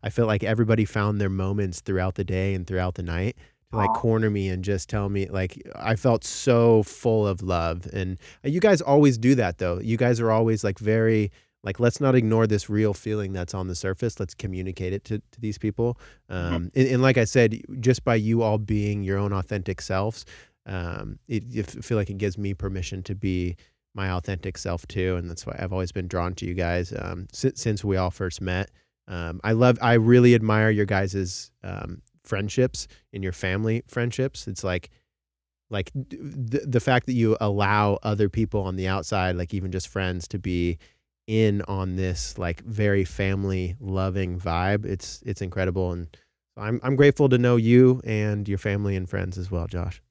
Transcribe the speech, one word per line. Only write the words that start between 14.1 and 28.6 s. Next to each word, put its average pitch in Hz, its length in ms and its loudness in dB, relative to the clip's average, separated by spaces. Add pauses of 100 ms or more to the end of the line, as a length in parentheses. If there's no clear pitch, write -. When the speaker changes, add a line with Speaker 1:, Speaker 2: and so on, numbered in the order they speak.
Speaker 1:
Let's 92 140 -6
communicate 92 600 -6
it 101 100 -6
to, 107 160 -6
to - 200 -20
these 107 200 -8
people." 117 400 -2 (320)
Speaker 2:
Mm-hmm. 87 240 -4
Speaker 1:
Um, 85 180 -6
and, 131 140 4
and 123 160 2
like 131 160 4
I 113 60 4
said, 113 360 2 (200)
just 120 220 2
by 120 120 2
you 113 260 2
all 110 160 2
being 104 460 -2
your 98 160 -2
own 101 120 -2
authentic 95 480 -4
selves, 98 460 -4 (400)
um, 95 640 -8
it, 110 160 -4 (100)
it 110 140 -4
f-, - 160 -14
feel 117 140 -2
like 101 120 0
it 101 80 -8
gives 98 200 -4
me 101 160 -4
permission 95 500 -6
to 98 120 -8
be 90 420 -4 (380)
my 95 160 -4
authentic 90 460 -6
self 87 300 -6
too. 92 300 -2
And 87 120 -6
that's 85 160 -12
why - 140 -8
I've 92 140 -6
always 92 180 -4
been 92 160 -6
drawn 90 280 -2
to - 100 -10
you 90 80 -4
guys, 90 460 -2
um, 90 340 -8
si-, 131 220 -2
since 107 280 -4
we 98 140 0
all 92 140 0
first 92 300 -8
met. 92 300 -4 (360)